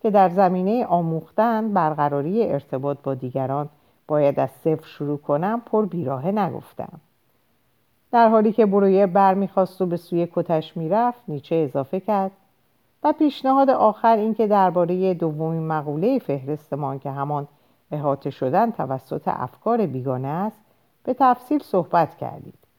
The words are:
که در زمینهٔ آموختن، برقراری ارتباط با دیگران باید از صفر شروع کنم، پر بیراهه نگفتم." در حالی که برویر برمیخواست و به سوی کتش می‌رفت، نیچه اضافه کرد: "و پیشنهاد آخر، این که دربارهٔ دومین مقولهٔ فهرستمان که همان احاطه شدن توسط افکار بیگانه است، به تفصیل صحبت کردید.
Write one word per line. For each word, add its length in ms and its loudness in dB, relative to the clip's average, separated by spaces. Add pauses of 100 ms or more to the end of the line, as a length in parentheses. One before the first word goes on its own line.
که 80 0
در 180 6
زمینهٔ 560 2
آموختن، 880 -2
برقراری 720 0
ارتباط 560 -4
با 120 -4
دیگران 540 -4 (400)
باید 320 2
از 100 -2
صفر 360 -4
شروع 320 -6
کنم، 480 -2
پر 200 0
بیراهه 440 -4
نگفتم." 680 -6 (1120)
در 160 6
حالی 240 4
که 140 4
برویر 400 4
برمیخواست 760 2
و 40 0
به 100 -2
سوی 380 -2
کتش 420 -2
می‌رفت، 520 -2
نیچه 280 -4
اضافه 440 -2
کرد: 300 -2 (760)
"و 80 2
پیشنهاد 580 2
آخر، 460 4
این 180 0
که 120 0
دربارهٔ 680 2
دومین 520 -4
مقولهٔ 520 -2
فهرستمان 800 -6
که 120 -10
همان 380 -6 (420)
احاطه 400 -4
شدن 400 0
توسط 560 -8
افکار 600 -4
بیگانه 420 -6
است، 320 -6 (440)
به 140 -2
تفصیل 440 0
صحبت 540 0
کردید. 420 -14 (200)